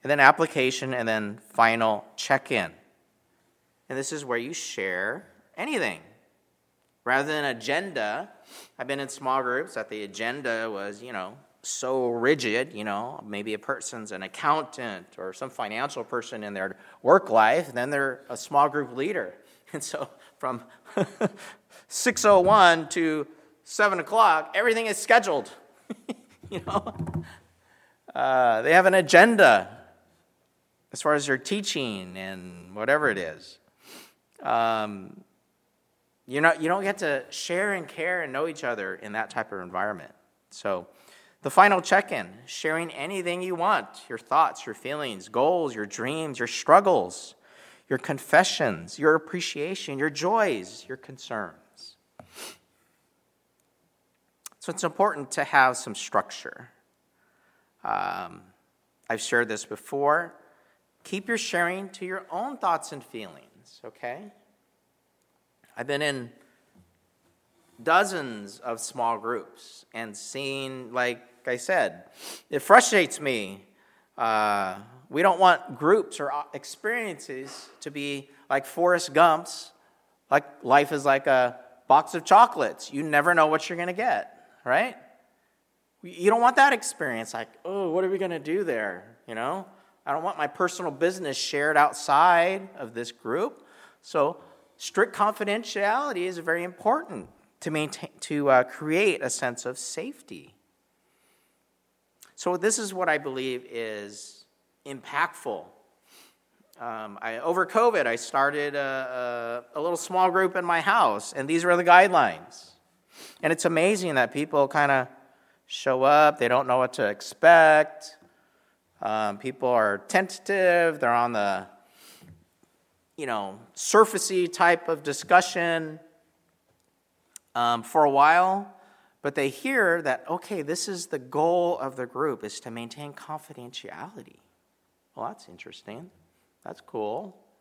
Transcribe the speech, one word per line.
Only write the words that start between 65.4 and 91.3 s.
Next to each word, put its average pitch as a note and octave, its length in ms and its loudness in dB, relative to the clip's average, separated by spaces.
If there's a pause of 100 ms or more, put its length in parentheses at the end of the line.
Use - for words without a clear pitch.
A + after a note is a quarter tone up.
I've A#2+ 100 -10
been C#3+ 140 -4
in C3+ 320 -6 (1500)
dozens D3 760 -2
of A#2 220 -8
small A#2 380 -4
groups - 720 -10
and A2+ 240 -12
seen, C3 800 -10
like B2 280 -2 (240)
I B2 120 -4
said, C3+ 460 -2 (440)
it D3 120 -4
frustrates G3+ 600 4
me. G#2 460 -6 (500)
Uh, G#2 600 0 (340)
we D3 100 -2
don't F3+ 180 4
want F3 400 4
groups F3 420 2
or C#3+ 120 -4 (220)
experiences D3+ 1120 -10 (140)
to D3+ 80 -12
be C#3+ 400 -8 (180)
like C#3 160 0
Forrest F3 480 0
Gump's, D#3+ 600 2 (580)
like, D3 140 4 (200)
life C#3+ 260 4
is C#3+ 140 -4
like C3+ 220 2
a B2+ 340 2 (260)
box D#3 280 4
of E3 100 -6
chocolates. F#3+ 680 4
You C#3 100 -6
never D3+ 320 2
know D#3+ 120 6
what D#3 220 0
you're F3 80 -6
gonna F3 160 -6
get, - 560 -4 (160)
right? F#3 320 0 (1080)
You F3+ 280 0
don't A#3 100 2
want A#3+ 160 4
that C#4 160 6
experience, B2+ 640 -6
like, A2+ 140 -8 (140)
"Oh, F#3 280 -4
what F3+ 140 0
are F#3+ 40 -2
we F#3+ 80 -2
gonna F3+ 220 -4
do D#3 260 -4
there?" A2 640 -6
You A#2 80 -14
know? D3+ 320 -6 (400)
I C#3+ 60 -4
don't D#3 100 -4
want F#3 140 -6
my D3+ 100 -2
personal F3 440 -4
business E3 460 -2